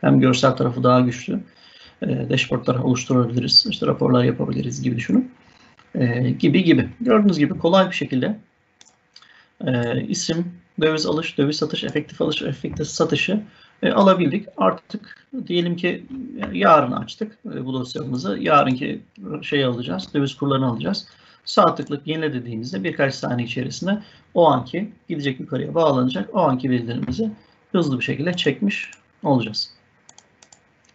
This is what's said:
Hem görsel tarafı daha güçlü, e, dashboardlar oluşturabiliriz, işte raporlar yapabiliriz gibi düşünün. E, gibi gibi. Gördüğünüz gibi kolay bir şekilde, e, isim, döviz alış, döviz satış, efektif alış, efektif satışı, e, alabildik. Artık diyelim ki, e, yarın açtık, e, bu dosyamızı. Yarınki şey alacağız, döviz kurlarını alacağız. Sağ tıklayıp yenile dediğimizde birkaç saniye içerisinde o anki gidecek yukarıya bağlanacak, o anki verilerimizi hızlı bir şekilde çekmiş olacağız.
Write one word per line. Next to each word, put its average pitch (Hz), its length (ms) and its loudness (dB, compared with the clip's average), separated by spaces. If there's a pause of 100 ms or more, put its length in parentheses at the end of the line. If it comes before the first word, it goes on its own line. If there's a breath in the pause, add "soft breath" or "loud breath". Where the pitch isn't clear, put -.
Hem 139 180 6
görsel 131 320 4
tarafı 127 320 -2
daha 127 160 6
güçlü, 127 400 -2 (640 loud breath)
e, 123 280 -2
dashboardlar 135 460 0
oluşturabiliriz, 123 960 2
işte - 160 -4
raporlar 127 380 2
yapabiliriz 131 580 -2
gibi 127 160 -2
düşünün. 247 340 0 (640 soft breath)
E, 123 340 0
gibi 165 340 2
gibi. 143 260 4 (120)
Gördüğünüz 208 380 4
gibi 147 180 2
kolay 185 320 4
bir 180 60 -8
şekilde, 147 440 -2 (1300 soft breath)
e, 123 360 0
isim, - 520 -4 (280)
döviz 156 240 2
alış, - 320 -4
döviz 147 200 2
satış, - 260 -4
efektif - 380 -4
alış, 160 200 -2
efektif - 460 -6
satışı, 165 560 0 (400 loud breath)
e, - 80 2
alabildik. 185 560 4 (100)
Artık - 680 -4 (200)
diyelim 175 280 0
ki, - 300 -4 (360)
e, - 160 -6
yarın 160 340 6
açtık, - 540 -8
e, 147 200 -8
bu 131 80 -6
dosyamızı. 131 640 -6
Yarınki 143 640 2 (400)
şey 143 240 0
alacağız, 131 480 -4
döviz 139 220 0
kurlarını 135 320 0
alacağız. 156 400 -4 (380 soft breath)
Sağ 170 300 2
tıklayıp 147 320 -8
yenile 156 260 -2
dediğimizde 120 500 -8
birkaç 143 320 -2
saniye 120 320 -4
içerisinde 180 540 -4 (320 loud breath)
o 170 140 6
anki 147 440 0 (180)
gidecek 143 300 -4
yukarıya 151 360 -6
bağlanacak, 151 600 2
o 196 40 0
anki 135 300 2
verilerimizi 127 640 -2 (400 loud breath)
hızlı 147 280 0
bir - 40 -6
şekilde 139 300 -2
çekmiş - 580 -2 (320)
olacağız. 117 480 0 (1200)